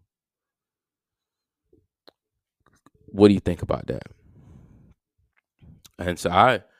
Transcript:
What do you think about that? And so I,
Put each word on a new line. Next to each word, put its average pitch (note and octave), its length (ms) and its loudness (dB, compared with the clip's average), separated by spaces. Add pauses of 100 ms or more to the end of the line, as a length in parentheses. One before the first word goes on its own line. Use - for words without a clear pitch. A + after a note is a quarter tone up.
(3000)
What G2+ 220 4
do G#2 60 4
you F#2 60 -2
think F2 220 -6
about - 240 -8
that? - 160 -10 (2000)
And F2 200 -6
so - 120 -6
I, G#2 320 4 (180)